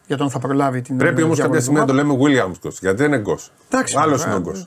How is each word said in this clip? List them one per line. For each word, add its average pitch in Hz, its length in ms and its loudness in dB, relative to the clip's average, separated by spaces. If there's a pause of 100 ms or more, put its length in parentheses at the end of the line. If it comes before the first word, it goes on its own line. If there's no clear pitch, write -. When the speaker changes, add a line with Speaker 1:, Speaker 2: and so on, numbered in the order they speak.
Speaker 1:
για 143 100 -4
τον 143 140 -2
θα 131 80 -6
προλάβει 135 440 0
την, 131 140 -6
Speaker 2:
Πρέπει 143 240 2
Speaker 1:
ε, 160 40 4
Speaker 2:
όμως 160 160 2
κάποια 151 200 2
στιγμή 139 180 2
να 151 80 4
το 135 60 2
Speaker 1:
διαγωνισμό. 139 340 2
Speaker 2:
λέμε 131 260 4
Williams 82 80 -12
Γκος, - 200 -10
γιατί 95 160 0
δεν 143 100 2
είναι 143 120 2
Γκος. - 340 -4 (180)
Speaker 1:
Εντάξει, 254 280 -2
Speaker 2:
Άλλος 151 240 2
Speaker 1:
ωραία, 185 120 -2
Speaker 2:
είναι 175 120 -2
ο - 40 -8
Γκος. 190 160 -10